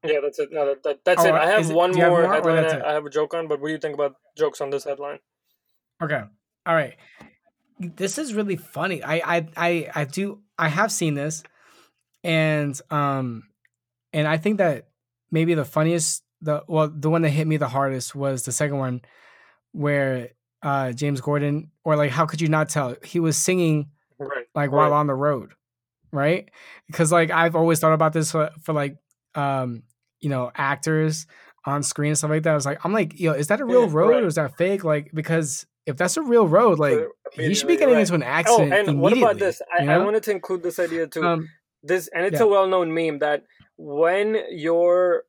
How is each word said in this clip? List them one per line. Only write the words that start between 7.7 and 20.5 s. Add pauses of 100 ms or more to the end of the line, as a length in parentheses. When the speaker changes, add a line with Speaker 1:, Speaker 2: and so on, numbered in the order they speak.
Speaker 2:
This
is
really
funny.
I,
I, (100)
I,
I
do, (160)
I
have
seen
this, (800)
and, (120)
um, (640)
and
I
think
that (420)
maybe
the
funniest, (180)
the,
well,
the
one
that
hit
me
the
hardest
was
the
second
one, (720)
where, (320)